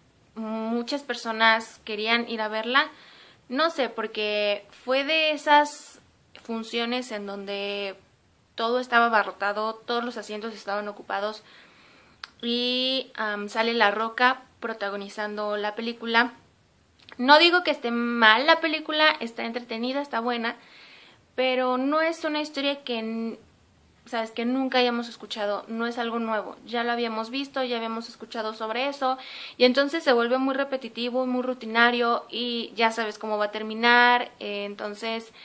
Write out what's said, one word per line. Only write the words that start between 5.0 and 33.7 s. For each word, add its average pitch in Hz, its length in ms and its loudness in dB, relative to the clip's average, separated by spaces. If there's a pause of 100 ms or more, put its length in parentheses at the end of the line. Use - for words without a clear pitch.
de 311 280 2
esas 294 680 2 (440)
funciones 233 680 -4
en 208 160 -8
donde 202 680 -6 (580)
todo 233 240 0
estaba 247 280 4
abarrotado, 208 680 0
todos 233 300 -4
los 240 120 -6
asientos 214 380 -8
estaban 202 340 -6
ocupados 208 540 -6 (1000)
y, 254 720 -2
am, 208 340 -4
sale 233 240 0
La 214 200 4
Roca 233 500 0 (160)
protagonizando 208 1000 -6
la 208 180 -4
película. 233 580 0 (840)
No 269 200 10
digo 349 240 6
que 330 80 0
esté 240 200 -2
mal 233 560 6
la 320 140 6
película, 311 600 2
está 233 240 -6
entretenida, 240 560 -4
está 277 200 -4
buena, 233 360 -2 (800)
pero 254 440 0
no 285 220 0
es 330 240 -2
una 302 160 -2
historia 277 420 -4
que 233 160 -4
n-, 226 400 -6 (680)
sabes, 226 260 -6
que 233 120 -4
nunca 262 340 0
hayamos 240 300 2
escuchado, 208 600 -6
no 226 180 -4
es 240 120 -6
algo 233 200 -2
nuevo, 220 380 -4 (100)
ya 233 160 -2
lo 240 80 -2
habíamos 226 400 -4
visto, 269 320 -4
ya 247 140 -2
habíamos 226 320 -6
escuchado 220 460 -8
sobre 226 340 -4
eso, 262 300 -2 (380)
y - 80 4
entonces 277 380 4
se 277 100 4
vuelve 233 260 4
muy 262 160 0
repetitivo, 254 720 -4
muy 254 160 0
rutinario, 240 840 2
y 233 460 -4
ya 226 160 4
sabes 220 280 -4
cómo 214 200 -4
va 208 80 0
a 208 60 -4
terminar, 240 880 4